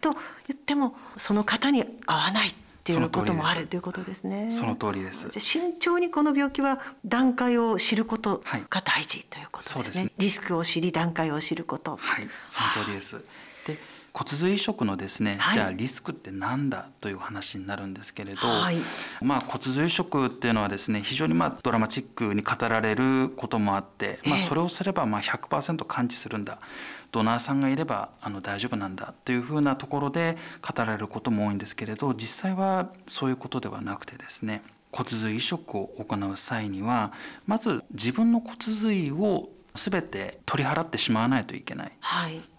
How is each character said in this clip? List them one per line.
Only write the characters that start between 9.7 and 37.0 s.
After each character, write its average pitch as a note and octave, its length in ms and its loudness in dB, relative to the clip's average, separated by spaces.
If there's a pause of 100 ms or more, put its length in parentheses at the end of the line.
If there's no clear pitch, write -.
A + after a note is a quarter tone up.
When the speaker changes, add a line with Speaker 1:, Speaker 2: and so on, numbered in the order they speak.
Speaker 1:
で - 0 -
す - 80 -4
ね。 C3 40 -4
Speaker 2:
は - 0 -
い。 - 40 -2
そ - 40 -6
う - 40 -10
で F3+ 60 -2
す F#3+ 40 0
ね。 - 160 -2
Speaker 1:
リ G3 100 4
ス - 120 -2
ク F3 140 -2
を E3 80 2
知 E3+ 160 2
り、 E3+ 120 2
段 E3 200 2
階 D#3+ 200 0
を D3+ 100 0
知 D#3+ 140 0
る E3 80 -6
こ - 160 -6
と。 D3+ 200 -6
Speaker 2:
は - 220 -2
い。 - 80 -8 (220)
そ - 280 0
の G#2 60 -2
通 G#2+ 60 -4
り G2+ 60 -4
で F#2+ 40 -8
す。 - 140 -12
Speaker 1:
は - 60 -12 (440)
あ。 - 20 -6
Speaker 2:
で、 D#3 120 -6 (340)
骨 - 240 -6
髄 F3+ 180 4
移 G3 40 2
植 - 260 0
の G2 100 2
で F#2+ 140 -6
す - 100 -8
ね、 G#2 220 2
Speaker 1:
は G2 100 4
い。 - 40 4
Speaker 2:
じ A#2 40 6
ゃ G#2 80 2
あ F#2 60 -2
リ A2 160 -2
ス - 120 -8
ク - 120 -8
っ - 20 -8
て - 160 -14
な G2 240 -4
ん C#3 140 0
だ F#2 180 -4 (140)
と G#2+ 80 -4
い - 20 -4
う F#2+ 60 -6
話 G2+ 400 -6
に F#2+ 100 -10
な G2+ 80 -6
る G2 100 -8
ん F#2+ 80 -8
で G2+ 80 -12
す - 120 -14
け G#2+ 100 -10
れ G2 120 -10
ど、 G#2 120 0
Speaker 1:
は E3+ 240 4
い。 E3+ 60 2 (420)
Speaker 2:
ま C3+ 180 4
あ、 - 40 4
骨 B2+ 320 -4
髄 D3 140 4
移 - 20 4
植 D3 380 2
っ - 20 4
て - 180 -2
い A#2 40 6
う - 20 6
の A2 80 4
は G2+ 80 2
で G2 80 -2
す - 120 -6
ね、 G#2+ 140 2
非 B2+ 120 -2
常 D#3 120 0
に、 D#3+ 60 4
ま E3 140 4
あ、 C#3 140 -2
ド - 100 2
ラ A2+ 80 6
マ A2 100 4
チ - 100 -4
ッ - 60 -8 (100)
ク G#2 180 2
に G#2 80 4
語 - 140 0 (140)
ら A2 100 4
れ G#2+ 160 4
る C3 400 4
こ - 140 -6
と A#2+ 100 2
も G2+ 160 4
あ G2 40 4
っ G2 40 -8
て、 - 400 -6
ま D3 120 4
あ、 - 40 4
Speaker 1:
え - 20 2
え。 F#3 60 0
Speaker 2:
そ D3 80 2
れ D#3+ 60 4
を F3 80 2
す - 160 -4
れ G3 80 0
ば、 D#3 120 2
ま G#2 120 2
あ、 G#2 40 -2
百 - 280 -4
パ D3+ 80 2
ー D3 40 0
セ E3 120 -2
ン D#3+ 40 -2
ト - 60 -4
完 B2 240 0
治 A#2+ 80 -2
す - 140 -8
る A2+ 80 -4
ん G#2 80 -4
だ、 G#2 140 -10 (520)
ド A2+ 120 2
ナ A2+ 140 4
ー - 40 2
さ D3 100 -2
ん C#3 80 4
が C3+ 80 4
い C3 80 2
れ D3+ 80 0
ば、 G#2+ 260 -2 (120)
あ - 80 -6
の、 G2+ 100 -6
大 G2+ 180 -4
丈 G#2+ 140 -2
夫 A#2+ 60 -2
な G2 100 -4
ん F#2 80 -6
だ G#2 180 -10 (120)
と B2+ 80 0
い - 20 4
う B2 60 2
ふ C#3+ 160 -2
う D3+ 40 4
な C#3 140 4
と C#3 120 -8
こ C#3+ 120 0
ろ C#3+ 100 0
で E3 280 0 (240)
語 - 240 -2
ら A2 80 0
れ G#2+ 40 -2
る G#2 120 -4
こ - 100 -8
と B2 100 -2
も G#2 180 4
多 G#2 40 2
い G2+ 40 0
ん - 20 -2
で F#2+ 80 -6
す - 100 -12
け A2 100 -6
れ G#2+ 100 -6
ど、 C3+ 180 0
実 A2 300 -6
際 F#3+ 120 0
は F#3+ 340 2 (180)
そ - 200 -2
う - 20 4
い C3 40 2
う - 20 0
こ B2 140 -10
と B2+ 100 -2
で G#2 80 -6
は - 140 -8
な G2 160 -6
く - 80 -14
て - 100 -14
で - 140 -16
す - 140 -10
ね、 G#2+ 200 -4 (300)
骨 - 160 -4
髄 A2 260 -2
移 A#2+ 60 -2
植 - 360 -4
を F#2+ 100 -4
行 - 280 -6
う G2 220 -2
際 A2 320 -4
に F#2+ 120 -4
は、 A2 300 2 (360)